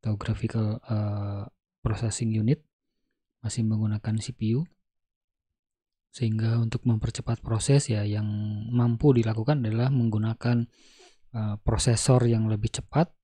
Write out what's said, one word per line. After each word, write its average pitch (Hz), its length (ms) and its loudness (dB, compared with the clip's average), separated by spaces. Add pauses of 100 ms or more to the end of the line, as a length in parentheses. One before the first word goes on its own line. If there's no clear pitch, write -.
atau 107 160 -2
graphical, 110 640 -2
eh, 101 580 -2 (380)
processing 110 540 -2
unit, 110 260 2 (800)
masih 113 240 -4
menggunakan 107 560 0
C - 140 -10
P 113 240 0
U. 175 80 -4 (1500)
Sehingga 113 480 0
untuk 113 240 -2
mempercepat 113 560 -2
proses 120 480 2
ya, 104 160 0
yang 107 220 -2 (420)
mampu 120 480 4
dilakukan 113 480 0
adalah 113 240 0
menggunakan, 117 800 0 (640)
eh, 107 220 -4 (100)
prosesor 120 640 4
yang 110 160 2
lebih 110 240 0
cepat - 400 -2 (140)